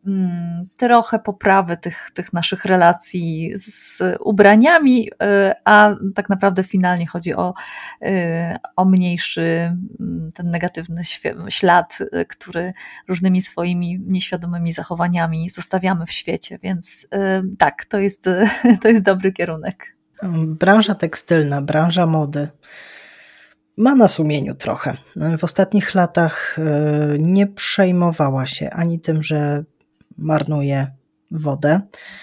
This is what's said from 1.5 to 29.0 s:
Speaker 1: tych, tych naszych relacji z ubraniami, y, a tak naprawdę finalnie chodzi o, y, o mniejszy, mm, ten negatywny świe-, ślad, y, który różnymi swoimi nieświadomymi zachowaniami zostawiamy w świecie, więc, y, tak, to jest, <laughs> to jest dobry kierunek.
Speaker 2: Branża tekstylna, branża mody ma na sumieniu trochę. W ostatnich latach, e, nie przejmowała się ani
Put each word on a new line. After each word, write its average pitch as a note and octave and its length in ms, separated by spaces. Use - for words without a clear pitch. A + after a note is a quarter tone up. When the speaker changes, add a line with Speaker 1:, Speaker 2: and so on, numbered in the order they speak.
Speaker 1:
tych, - 380
tych - 180
naszych F3+ 320
relacji E3+ 920
z - 460
ubraniami, A#3 880
y, G3+ 440
a G#3 300
tak G3 140
naprawdę F#3+ 340
finalnie F3+ 440
chodzi E3+ 280
o, F3+ 200
y, - 60
o F#3 80
mniejszy, F3 920
mm, E3+ 340
ten F3 160
negatywny E3+ 540
świe-, - 300
ślad, F3 520
y, - 240
który F3+ 480
różnymi F#3 340
swoimi F3 640
nieświadomymi F3 680
zachowaniami E3+ 760
zostawiamy F3 560
w - 60
świecie, - 500
więc, F#3 520
y, F#3+ 440
tak, - 260
to - 140
jest, G3 260
<laughs> A3+ 320
to A3+ 60
jest A3 160
dobry F#3+ 280
kierunek. E3+ 640
Speaker 2:
Branża G3 480
tekstylna, D3+ 680
branża D#3+ 440
mody D3 420
ma B3 180
na A#3 140
sumieniu D3+ 460
trochę. - 420
W - 60
ostatnich F#3+ 500
latach, E3+ 640
e, D3+ 600
nie F#3 280
przejmowała F3 1000
się C#3+ 240
ani E3+ 300